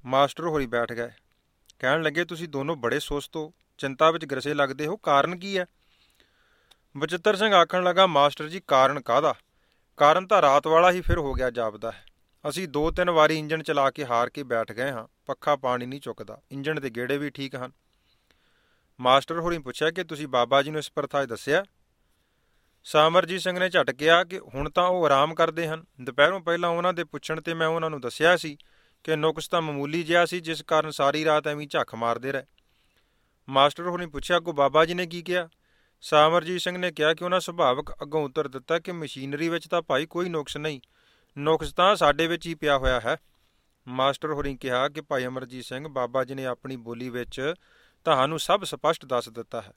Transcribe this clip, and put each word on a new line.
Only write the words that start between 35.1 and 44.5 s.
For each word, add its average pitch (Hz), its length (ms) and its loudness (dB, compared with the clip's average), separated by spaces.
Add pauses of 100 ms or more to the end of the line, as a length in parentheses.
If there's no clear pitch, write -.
ਕਿਹਾ?" 175 280 -4 (520)
ਸਾਮਰਜੀਤ 160 600 4
ਸਿੰਘ 180 160 -4
ਨੇ 180 140 -4
ਕਿਹਾ 151 220 2
ਕਿ 160 100 -6
ਉਹਨਾਂ 180 160 0
ਸੁਭਾਵਕ 151 520 0
ਅੱਗੋਂ 151 320 -4
ਉੱਤਰ 143 240 -4
ਦਿੱਤਾ 135 320 -4
ਕਿ 175 120 -10
ਮਸ਼ੀਨਰੀ 151 580 -6
ਵਿੱਚ 165 180 -4
ਤਾਂ 170 140 -2
ਭਾਈ 147 240 -2
ਕੋਈ 175 240 -6
ਨੁਕਸ 151 280 -6
ਨਹੀਂ, 147 220 -6 (580)
ਨੁਕਸ 151 360 0
ਤਾਂ 190 220 4
ਸਾਡੇ 160 320 2
ਵਿੱਚ 170 200 -4
ਹੀ 165 80 -8
ਪਿਆ 147 220 0
ਹੋਇਆ 131 220 0
ਹੈ। 123 180 -2 (680)
ਮਾਸਟਰ 135 460 -2
ਹੋਰੀ 143 240 -6